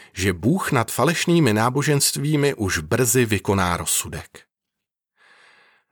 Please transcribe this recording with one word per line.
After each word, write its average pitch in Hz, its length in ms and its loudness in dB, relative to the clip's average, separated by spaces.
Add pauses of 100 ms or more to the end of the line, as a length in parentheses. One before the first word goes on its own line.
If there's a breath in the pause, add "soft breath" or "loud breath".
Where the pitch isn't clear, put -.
(120 loud breath)
že 95 200 -2
Bůh 113 400 -2
nad 120 180 0
falešnými 160 640 2
náboženstvími 143 1000 0
už 95 240 -2
brzy 120 460 2
vykoná 98 520 0
rozsudek. - 680 -6 (1500 soft breath)